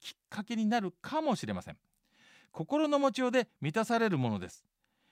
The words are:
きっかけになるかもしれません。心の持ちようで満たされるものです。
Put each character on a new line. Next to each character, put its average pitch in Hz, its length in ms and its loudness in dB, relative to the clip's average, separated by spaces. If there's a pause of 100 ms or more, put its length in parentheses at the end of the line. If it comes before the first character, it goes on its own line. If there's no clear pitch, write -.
き - 100 -14
っ - 20 -20 (160)
か 208 140 -8
け 226 140 -6
に 220 80 0
な 226 160 2
る 180 200 -4
か 302 200 -2
も 285 160 2
し - 100 -8
れ 107 60 -4
ま 92 80 -4
せ 87 100 -14
ん。 - 60 -20 (760)
心 294 360 0
の 294 120 2
持 277 120 4
ち 262 100 -4
よ 254 60 2
う 240 40 0
で 247 160 2 (140)
満 151 120 -2
た 220 100 2
さ 233 160 2
れ 226 100 4
る 175 80 2
も 123 120 2
の 104 100 0
で 92 100 -8
す。 - 140 -20 (480)